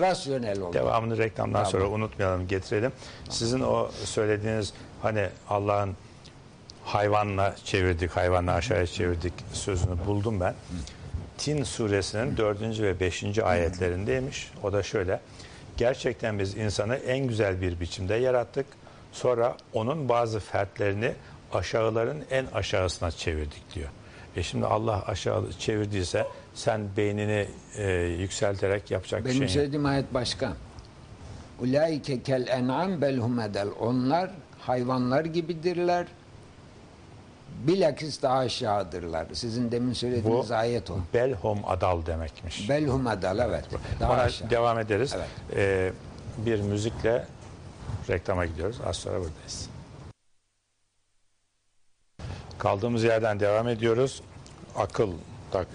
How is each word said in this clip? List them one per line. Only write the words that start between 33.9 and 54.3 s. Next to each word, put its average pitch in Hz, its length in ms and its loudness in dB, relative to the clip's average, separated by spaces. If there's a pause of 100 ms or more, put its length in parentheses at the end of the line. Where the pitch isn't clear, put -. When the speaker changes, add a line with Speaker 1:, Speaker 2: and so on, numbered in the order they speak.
Speaker 1:
hayvanlar 127 640 2
gibidirler. 170 840 0 (1600)
Bilakis 156 560 2
daha 131 160 4
aşağıdırlar. 92 960 0
Sizin 117 400 -2
demin 123 200 0
söylediğiniz 117 580 2
Speaker 2:
Bu 117 40 0
Speaker 1:
ayet 113 360 0
o. 85 40 -4 (200)
Speaker 2:
bel 127 200 4
hum 107 320 0
adal 90 400 2
demekmiş. 80 640 -6
Speaker 1:
Bel 151 180 4
hum 131 200 2
adal, 95 320 0
evet. 104 260 0 (360)
Daha 117 120 4
Speaker 2:
Ona 123 80 4
Speaker 1:
aşağı. 110 300 0
Speaker 2:
devam 117 280 4
ederiz. 110 380 2
Speaker 1:
Evet. 82 120 -4 (280)
Speaker 2:
E, 95 360 2 (540)
bir 113 140 2
müzikle 104 680 0 (840)
reklama 92 380 0
gidiyoruz. 82 300 -4 (100)
Az 92 100 -2
sonra 98 240 -6
buradayız. - 480 -10 (3000)
Kaldığımız 110 460 2
yerden 110 360 4
devam 104 280 4
ediyoruz. 117 540 2 (540)